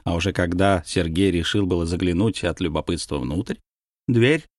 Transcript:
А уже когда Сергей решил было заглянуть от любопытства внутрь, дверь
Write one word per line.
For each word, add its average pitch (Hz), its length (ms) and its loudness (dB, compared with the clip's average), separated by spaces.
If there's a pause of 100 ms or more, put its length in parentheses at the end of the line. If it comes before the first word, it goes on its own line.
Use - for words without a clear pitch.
А 85 120 -2
уже 87 180 0
когда 90 520 2
Сергей 90 460 2
решил 87 340 0
было 87 200 0
заглянуть 90 580 0
от 85 160 -2
любопытства 78 600 -4
внутрь, 69 360 -4 (540)
дверь 127 340 4 (160)